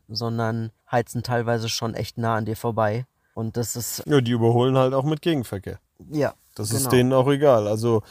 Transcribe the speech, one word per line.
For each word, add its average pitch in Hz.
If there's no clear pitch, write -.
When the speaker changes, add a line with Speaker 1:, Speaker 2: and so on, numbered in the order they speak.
Speaker 1:
sondern 113
heizen 120
teilweise 117
schon 113
echt -
nah 113
an 110
dir 107
vorbei. 113
Und 113
das 120
ist -
Speaker 2:
Ja, 147
die 120
überholen 120
halt 131
auch 131
mit 156
Gegenverkehr. 110
Speaker 1:
Ja, 135
Speaker 2:
Das 107
ist 110
Speaker 1:
genau. 135
Speaker 2:
denen 127
auch 131
egal. 139
Also 110